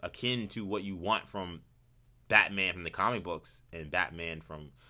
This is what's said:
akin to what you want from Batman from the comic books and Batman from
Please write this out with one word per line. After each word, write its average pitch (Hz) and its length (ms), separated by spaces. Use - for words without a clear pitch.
akin 120 460
to 110 160
what 98 180
you 98 140
want 95 320
from 90 320
Batman 98 460
from 90 100
the 80 60
comic 104 340
books - 380
and 78 180
Batman 85 500
from 76 300